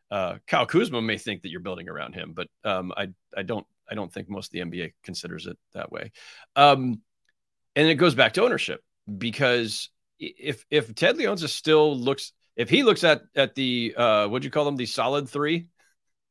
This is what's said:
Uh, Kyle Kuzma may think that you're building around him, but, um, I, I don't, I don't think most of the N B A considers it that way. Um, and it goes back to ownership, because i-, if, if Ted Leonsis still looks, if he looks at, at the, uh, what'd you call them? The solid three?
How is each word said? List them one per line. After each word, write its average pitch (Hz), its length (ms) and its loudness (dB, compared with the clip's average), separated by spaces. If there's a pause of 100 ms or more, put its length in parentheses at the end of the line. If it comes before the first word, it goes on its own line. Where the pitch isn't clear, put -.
(120)
Uh, 92 260 -2 (100)
Kyle - 180 2
Kuzma 160 360 0
may 113 160 -2
think 98 240 -8
that 95 80 -12
you're 85 100 -10
building 90 300 -10
around 78 240 -10
him, 80 200 -12
but, 87 140 -10 (160)
um, 92 320 -4
I, 98 120 -6 (280)
I 101 80 -6
don't, 104 220 -6 (240)
I 110 60 -10
don't 98 180 -8
think 95 160 -10
most 98 180 -10
of - 40 -20
the 90 100 -8
N 87 80 -6
B 87 140 -8
A 78 100 -10 (100)
considers 87 440 -12
it 90 100 -12 (160)
that - 180 -10
way. 50 200 -12 (440)
Um, 135 460 6 (720)
and 151 120 4
it 160 80 4
goes 160 180 4
back 117 200 4
to 190 100 0
ownership, - 400 -2 (340)
because 117 720 0 (320)
i-, 151 160 -10
if, - 320 -8
if 151 240 0
Ted - 240 0
Leonsis 196 320 -2
still 151 480 4
looks, 131 340 -4 (240)
if 117 140 -2
he 233 140 6
looks 214 200 4
at, 156 200 4 (120)
at 135 200 2
the, 123 420 -2
uh, 110 300 4
what'd 127 180 -2
you 131 60 -10
call 147 140 2
them? 143 100 -2
The 123 100 -4
solid 131 420 -2
three? 160 400 -2 (640)